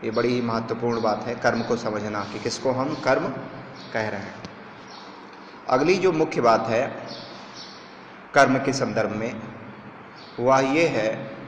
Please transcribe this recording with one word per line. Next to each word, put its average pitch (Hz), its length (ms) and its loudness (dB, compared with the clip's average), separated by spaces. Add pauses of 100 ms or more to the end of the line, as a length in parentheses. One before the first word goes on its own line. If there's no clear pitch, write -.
ये 117 60 -2
बड़ी 120 180 2
ही 123 120 2
महत्वपूर्ण 117 600 0
बात 107 240 0
है, 120 100 -4
कर्म 117 280 2
को 117 140 2
समझना 107 440 -2
कि 104 180 -6
किसको 120 320 0
हम 131 240 0
कर्म 143 340 2 (640)
कह 110 160 0
रहे 98 120 -6
हैं। 95 140 -10 (1300)
अगली 147 280 6
जो 185 160 4
मुख्य 156 280 2
बात 113 260 6
है 120 360 0 (1300)
कर्म 131 240 8
के 131 140 0
संदर्भ 107 380 0
में, 107 300 -6 (1000)
वह 131 200 6
ये 147 280 4
है 110 420 0 (180)